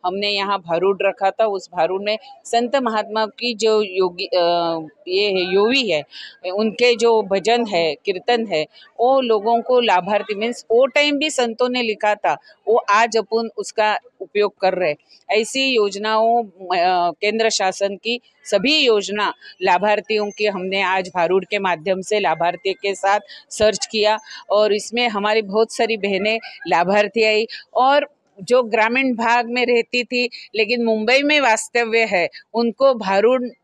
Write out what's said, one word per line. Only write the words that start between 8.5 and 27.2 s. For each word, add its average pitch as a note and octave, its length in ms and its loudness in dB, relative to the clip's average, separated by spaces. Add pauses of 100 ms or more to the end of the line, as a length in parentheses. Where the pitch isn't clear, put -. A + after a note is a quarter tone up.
वो C4 200 4
लोगों A3+ 420 0
को B3 180 2
लाभार्थी, G3+ 540 0
मीन्स A3+ 360 -6
वो A#3+ 160 4
टाइम D4 320 2
भी D#4 120 -2
संतों A#3+ 380 -2
ने B3 140 -2
लिखा G#3+ 320 0
था, F3 220 -2 (320)
वो A3 80 4
आज A3 400 2
अपन A3 400 -2
उसका G#3+ 420 -2 (220)
उपयोग G#3 400 -2
कर F#3 140 2
रहे F3+ 160 0
हैं। D3 60 -4 (340)
ऐसी A3+ 340 0
योजनाओं, A3 800 0
अ, F3+ 680 0 (100)
केंद्र A3 300 0
शासन G3 460 -2
की A#3 240 -6 (240)
सभी C4 340 0
योजना G#3 540 0 (300)
लाभार्थियों G3+ 680 0
की G#3 160 -4
हमने F#3+ 360 -2
आज F#3 320 -2
भारूड F#3 300 2
के G#3 140 -4
माध्यम F#3 420 -2
से G#3+ 200 -2
लाभार्थी F3 520 -2
के G3 220 -4
साथ G3 260 0 (300)
search G#3 360 0
किया G#3+ 320 0 (320)
और G#3 240 4
इसमें A#3 340 -2
हमारी G#3+ 340 0
बहुत G#3+ 300 -2
सारी A3+ 240 -2
बहनें G3+ 420 -2 (300)
लाभार्थी G3 560 2